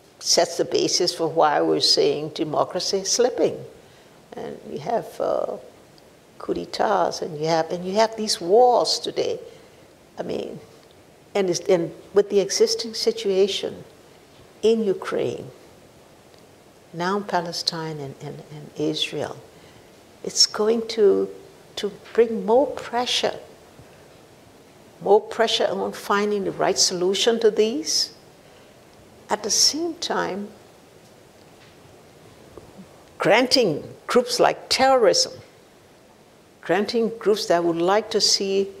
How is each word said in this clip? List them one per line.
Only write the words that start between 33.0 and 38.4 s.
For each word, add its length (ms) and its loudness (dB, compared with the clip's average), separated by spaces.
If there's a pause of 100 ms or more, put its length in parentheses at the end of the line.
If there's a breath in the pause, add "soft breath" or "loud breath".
granting 640 2 (240)
groups 320 2
like 300 2
terrorism, 640 4 (1300)
granting 480 0 (100)
groups 280 0
that 160 2
would 120 2
like 360 0
to 100 0
see 480 0 (100)